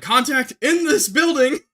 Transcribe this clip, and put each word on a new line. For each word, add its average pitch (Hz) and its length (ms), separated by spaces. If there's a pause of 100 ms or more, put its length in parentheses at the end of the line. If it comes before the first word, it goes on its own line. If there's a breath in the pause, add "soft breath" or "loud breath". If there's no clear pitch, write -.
Contact 254 600
in 339 240
this 302 220
building. 277 520 (140)